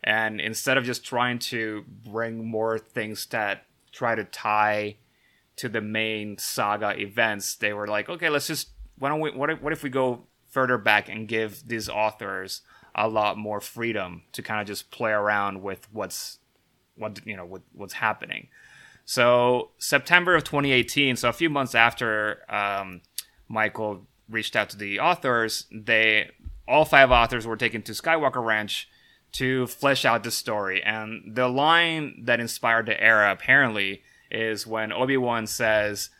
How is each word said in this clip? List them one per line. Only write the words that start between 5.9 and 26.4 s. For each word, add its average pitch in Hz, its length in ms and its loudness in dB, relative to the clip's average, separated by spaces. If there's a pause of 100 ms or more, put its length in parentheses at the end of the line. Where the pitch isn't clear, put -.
saga 104 640 -2
events, 101 560 -2
they 104 160 -2
were 104 160 -6
like, 104 220 -2
"Okay, 170 200 -4
let's 147 180 0
just, - 240 -6 (260)
why 135 100 -4
don't 151 140 -2
we, 156 100 -4
what 143 180 -4
if, 160 120 -6
what 147 100 -4
if 156 100 -6
we 143 80 -6
go 127 380 -2 (220)
further 127 280 2
back 104 300 2
and 107 220 -12
give 110 380 -4
these 113 200 -6
authors 98 760 -4 (340)
a 107 120 0
lot 107 300 0
more 104 240 -6
freedom 101 640 -6 (100)
to 107 100 -12
kinda 107 220 -4
just 101 260 -10
play 113 200 -2
around 101 520 0
with 98 300 -10
what's, - 460 -10 (560)
what, 104 300 -10
you 104 120 -10
know, 90 80 -14
with 90 160 -16 (100)
what's 98 220 -14
happening?" - 560 -4 (560)
So 123 720 4
September 175 580 4
of 151 80 4
twenty 143 300 0
eighteen, 127 420 2
so 120 140 0
a 117 40 -2
few 165 160 0
months 135 260 -2
after, 113 680 2 (100)
um, 98 460 -4 (480)
Michael 107 580 -2 (240)
reached 110 260 -4
out 107 140 0
to 101 80 -14
the 101 220 -6
authors, 123 720 0
they, 110 600 4 (360)